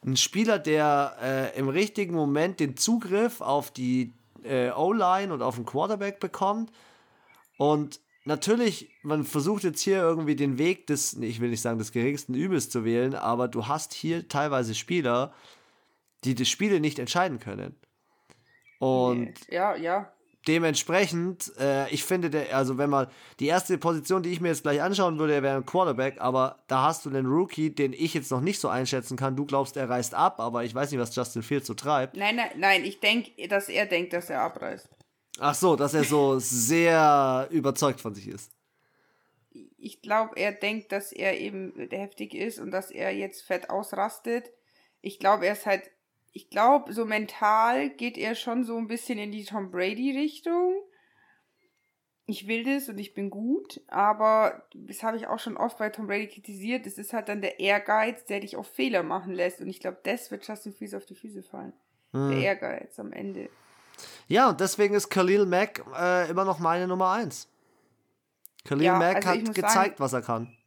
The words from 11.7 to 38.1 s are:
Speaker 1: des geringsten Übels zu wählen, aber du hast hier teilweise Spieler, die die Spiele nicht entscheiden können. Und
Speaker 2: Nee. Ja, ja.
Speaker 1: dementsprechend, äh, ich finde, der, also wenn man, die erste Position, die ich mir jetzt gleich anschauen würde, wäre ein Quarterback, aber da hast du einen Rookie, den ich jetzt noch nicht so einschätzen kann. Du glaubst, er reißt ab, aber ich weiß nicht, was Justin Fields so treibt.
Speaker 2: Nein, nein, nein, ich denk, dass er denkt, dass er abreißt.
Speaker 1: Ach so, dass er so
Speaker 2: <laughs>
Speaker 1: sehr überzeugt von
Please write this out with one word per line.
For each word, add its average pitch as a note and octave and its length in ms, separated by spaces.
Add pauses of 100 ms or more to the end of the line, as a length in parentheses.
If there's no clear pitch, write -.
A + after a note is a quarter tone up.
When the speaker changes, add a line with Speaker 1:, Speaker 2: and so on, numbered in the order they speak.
Speaker 1:
des A2 120
geringsten C3 440
Übels E3 340
zu A#2 160
wählen, A#2+ 300
aber A#2+ 340
du A2+ 180
hast D3+ 260
hier E3 360
teilweise C3+ 460
Spieler, C3+ 580 (920)
die C3 120
die B2 100
Spiele G3 340
nicht D3+ 200
entscheiden D3 400
können. G2 360 (1040)
Und B2 540 (160)
Speaker 2:
Nee. - 60
Ja, F#3+ 200
ja. F3+ 380 (340)
Speaker 1:
dementsprechend, E3+ 1120
äh, C3+ 320
ich C#3+ 140
finde, F3+ 260
der, C#3 260
also C3 220
wenn C#3+ 140
man, C3+ 160 (320)
die C#3 80
erste F3 320
Position, E3 440
die E3+ 60
ich F3 100
mir F3 100
jetzt D#3+ 140
gleich D3 200
anschauen F#3 360
würde, D3+ 220
wäre C3+ 160
ein C3 80
Quarterback, C#3 560
aber C3 460
da C3 160
hast D#3+ 220
du D3+ 40
einen C3+ 160
Rookie, C#3+ 480
den C#3 180
ich D#3 220
jetzt C3+ 160
noch C3 120
nicht F#3+ 180
so C3 100
einschätzen B2+ 480
kann. C3+ 180
Du C#3+ 100
glaubst, C#3 320
er C3 120
reißt B2 240
ab, F#3 260
aber A#2 240
ich A#2 120
weiß C#3 160
nicht, C3+ 80
was A#2 160
Justin A#2+ 280
Fields C3+ 240
so C#3+ 60
treibt. C3+ 440
Speaker 2:
Nein, G#3 180
nein, A#3 220
nein, F#3+ 280
ich F#3+ 140
denk, G#3+ 320 (180)
dass G3+ 180
er G#3 200
denkt, F3 260
dass F3 160
er C#3 120
abreißt. - 460 (520)
Speaker 1:
Ach C#3+ 160
so, F3 200
dass C#3 200
er D3+ 80
so C#3 360
Speaker 2:
<laughs> - 0
Speaker 1:
sehr C#3 1120
überzeugt C#3 500
von A2 140